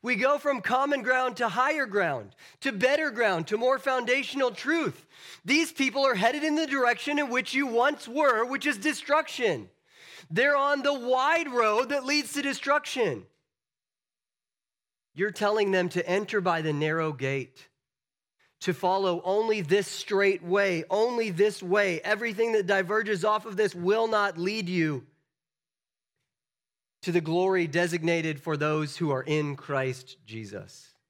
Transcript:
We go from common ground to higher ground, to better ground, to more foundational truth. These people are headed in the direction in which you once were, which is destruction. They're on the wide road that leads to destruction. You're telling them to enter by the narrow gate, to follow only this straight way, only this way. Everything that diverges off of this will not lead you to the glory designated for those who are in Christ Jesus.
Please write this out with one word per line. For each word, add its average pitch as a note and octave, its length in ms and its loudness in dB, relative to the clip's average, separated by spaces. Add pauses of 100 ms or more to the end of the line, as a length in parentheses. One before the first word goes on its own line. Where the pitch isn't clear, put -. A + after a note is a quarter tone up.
We A#3+ 160 -2
go C4+ 200 2
from C#4 220 -2
common C4+ 420 0
ground B3+ 360 0
to A#3+ 100 0
higher C4 380 0
ground, D#3+ 500 -2 (240)
to C4+ 140 -2
better C#4 360 2
ground, G3+ 380 0
to G#3 100 -2
more B3+ 220 2
foundational B3+ 720 0
truth. C4+ 540 -2 (400)
These D#4 260 2
people C4+ 340 0
are B3+ 100 4
headed A#3+ 280 2
in D4+ 120 2
the D#4 120 0
direction C4+ 520 0
in C#4+ 100 -2
which B3 240 -2
you C4+ 140 0
once B3 380 0
were, A#3+ 380 2
which C4+ 220 -4
is C#4 120 -2
destruction. B3 920 -2 (600)
They're C4+ 280 2
on C#4 240 0
the C#4+ 120 0
wide C4+ 560 0
road A#3 400 2
that C#4 140 -2
leads C#4 300 -2
to C#4 80 -4
destruction. C4+ 840 -2 (1900)
You're G3 160 -2
telling G#3 400 2
them F#3 180 2
to F3 160 -2
enter G3+ 360 -2
by E3+ 200 0
the D#3 120 -2
narrow D#3 400 -2
gate, C3+ 520 -6 (960)
to F#3 120 -2
follow F#3 500 0
only G#3+ 380 0
this F#3+ 260 2
straight G3 560 0
way, F3+ 460 0
only A3+ 400 0
this G3 340 0
way. F#3 380 2
Everything A3+ 500 0
that G#3 160 2
diverges G3 560 0
off G#3+ 220 0
of G#3+ 100 -10
this G3+ 180 0
will G3+ 340 2
not G3+ 300 0
lead F#3+ 300 -2
you D#3 380 0 (2000)
to F3+ 100 -4
the E3+ 80 2
glory F3 460 0
designated E3 720 0
for D3+ 200 -4
those D3+ 400 -2
who D#3+ 140 0
are C3 120 -2
in D3 320 -2
Christ C3 680 -6
Jesus. G2+ 680 -14 (160)